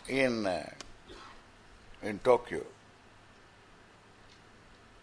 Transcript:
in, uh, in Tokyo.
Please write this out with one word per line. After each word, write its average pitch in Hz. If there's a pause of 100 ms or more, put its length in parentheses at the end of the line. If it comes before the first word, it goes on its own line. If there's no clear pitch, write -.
in, 120
uh, 85 (1300)
in 104
Tokyo. 120 (2500)